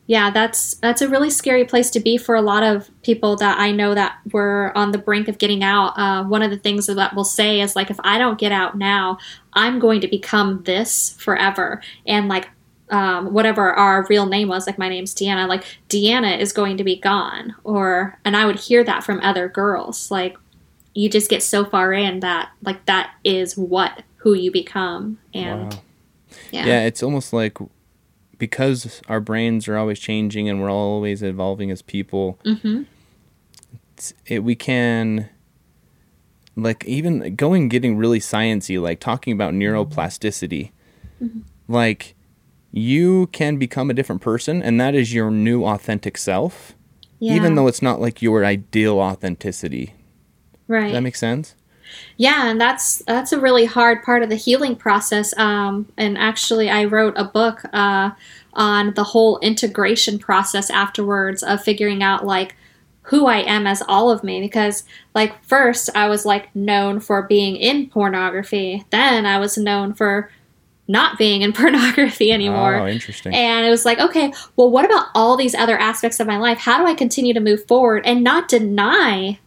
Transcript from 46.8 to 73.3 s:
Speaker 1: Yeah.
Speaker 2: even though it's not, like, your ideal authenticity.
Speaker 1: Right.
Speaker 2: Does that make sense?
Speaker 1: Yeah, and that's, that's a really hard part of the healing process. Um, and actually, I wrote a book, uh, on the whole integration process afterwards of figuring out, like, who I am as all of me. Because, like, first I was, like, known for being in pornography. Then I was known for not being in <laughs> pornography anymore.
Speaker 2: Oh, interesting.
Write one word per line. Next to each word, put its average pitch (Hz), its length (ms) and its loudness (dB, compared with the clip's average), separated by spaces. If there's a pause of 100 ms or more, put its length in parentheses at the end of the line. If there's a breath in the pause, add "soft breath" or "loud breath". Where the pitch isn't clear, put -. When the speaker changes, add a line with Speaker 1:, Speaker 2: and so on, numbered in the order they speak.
Speaker 1:
Yeah. 226 140 0
Speaker 2:
even 170 200 4
though 139 140 4
it's - 140 -2
not, 127 180 0
like, 113 200 -4
your 110 240 2
ideal 101 540 0
authenticity. 92 960 -4 (760)
Speaker 1:
Right. 220 160 0
Speaker 2:
Does 208 100 -6
that 123 80 0
make 127 140 -6
sense? 120 380 -6 (600 loud breath)
Speaker 1:
Yeah, 269 340 2
and 220 100 -2
that's, 254 460 0
that's 247 260 -2
a 294 80 -2
really 247 260 4
hard 233 360 2
part 240 200 2
of 220 80 -2
the 220 60 -2
healing 247 400 0
process. 208 600 0
Um, 208 500 0 (120)
and 208 180 -2
actually, 220 540 0
I 208 160 2
wrote 214 300 2
a 202 80 -2
book, 220 380 0 (100)
uh, 202 380 0 (440 loud breath)
on 208 400 2
the 208 100 0
whole 226 360 4
integration 208 800 0
process 196 520 0
afterwards 196 720 -2
of 202 200 -2
figuring 208 400 0
out, 196 240 0
like, 190 300 -2 (500 soft breath)
who 285 200 4
I 226 120 4
am 208 280 0
as 202 220 0
all 214 220 4
of 214 140 0
me. 185 160 -4
Because, 208 440 -2 (300 loud breath)
like, 214 300 -2
first 254 500 2
I 208 140 2
was, 208 160 0
like, 202 320 -2
known 202 440 0
for 196 220 0
being 196 340 2
in 269 340 0
pornography. 190 1000 -2
Then 226 360 2
I 196 120 2
was 202 200 -2
known 202 340 -2
for 208 380 -2 (580 soft breath)
not 226 280 2
being 208 260 2
in 208 100 2
<laughs> - 20 -2
pornography 247 760 4
anymore. 202 460 2
Speaker 2:
Oh, - 100 -2
interesting. 101 480 -6